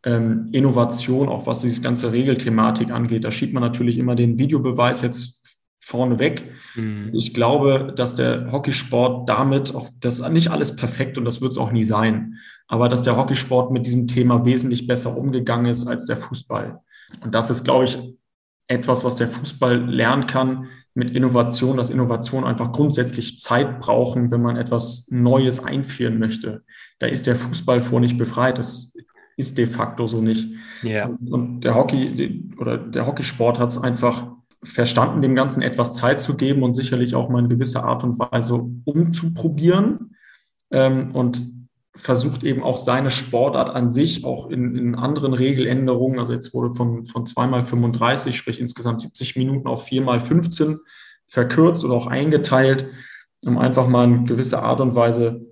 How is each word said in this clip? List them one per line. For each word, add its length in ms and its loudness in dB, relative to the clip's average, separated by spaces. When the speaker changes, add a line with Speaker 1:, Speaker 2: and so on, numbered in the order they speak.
Speaker 1:
ähm, 480 0
Innovation, 760 2
auch 160 -6
was 160 -2
dieses 220 -2
ganze 280 -2
Regelthematik 800 2
angeht. 340 -2
Da 60 -4
schiebt 240 -4
man 80 0
natürlich 380 0
immer 160 2
den 240 4
Videobeweis 640 2
jetzt 580 -8
vorne 380 0
weg. 340 -2
Speaker 2:
Mhm. 400 -8
Speaker 1:
Ich 220 -4
glaube, 600 2
dass 200 -2
der 360 -2
Hockeysport 760 0
damit, 460 2
auch 140 -10
das 220 -2
ist 80 -6
nicht 200 4
alles 260 -2
perfekt 440 -4
und 60 -2
das 140 -4
wird's 200 -4
auch 120 -2
nie 120 2
sein, 560 0
aber 220 2
dass 140 2
der 120 4
Hockeysport 560 2
mit 140 0
diesem 220 0
Thema 360 4
wesentlich 440 2
besser 280 -2
umgegangen 520 0
ist 180 0
als 220 -6
der 100 -2
Fußball. 600 -10
Und 120 -6
das 160 2
ist, 120 -2
glaube 220 4
ich, 140 -4
etwas, 360 0
was 140 -2
der 100 0
Fußball 600 0
lernen 380 2
kann 400 -2
mit 160 -2
Innovation, 680 2
dass 120 0
Innovation 560 0
einfach 260 -2
grundsätzlich 680 0
Zeit 400 0
brauchen, 500 2
wenn 100 2
man 140 0
etwas 560 -4
Neues 520 4
einführen 540 -4
möchte. 460 -4
Da 60 -2
ist 220 -2
der 80 2
Fußball 460 0
vor 180 0
nicht 180 2
befreit. 400 0
Das 380 -8
ist 220 -6
de 100 2
facto 400 -4
so 140 -2
nicht. 280 0
Speaker 2:
Ja. 260 -2
Speaker 1:
Und, 240 -8
und 300 -4
der 140 2
Hockey 400 2
die, 420 -6
oder 200 -4
der 280 -4
Hockeysport 540 0
hat's 180 0
einfach 540 -2
verstanden, 580 2
dem 140 2
Ganzen 260 0
etwas 320 -2
Zeit 280 2
zu 160 -2
geben 260 2
und 100 2
sicherlich 400 0
auch 160 0
mal 140 2
in 60 2
gewisser 340 0
Art 220 -2
und 120 -2
Weise 480 0
umzuprobieren, 1300 0
ähm, 420 2
und 400 -2
versucht 460 0
eben 180 0
auch 140 -2
seine 340 0
Sportart 640 0
an 160 0
sich 360 0
auch 240 -8
in, 260 -4
in 200 -2
anderen 380 -2
Regeländerungen, 840 0
also 140 -2
jetzt 200 -8
wurde 220 -2
von, 300 -2
von 200 -8
zwei 220 -2
mal 140 0
fünfunddreißig, 760 0
sprich 240 -6
insgesamt 400 -4
siebzig 380 -8
Minuten 280 -2
auf 200 -4
vier 160 -2
mal 180 2
fünfzehn 600 0
verkürzt 560 4
oder 80 2
auch 140 0
eingeteilt, 800 2
um 120 2
einfach 300 2
mal 160 6
in 220 6
gewisser 360 0
Art 200 0
und 120 2
Weise 580 0